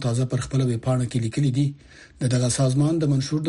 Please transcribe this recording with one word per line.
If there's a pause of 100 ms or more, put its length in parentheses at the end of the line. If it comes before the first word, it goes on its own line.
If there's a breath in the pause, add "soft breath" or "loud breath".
تازه
پر
خپله
ویبپاڼه
کې
لیکلي
دي، (560 loud breath)
د
دغه (100)
سازمان
د
منشور
د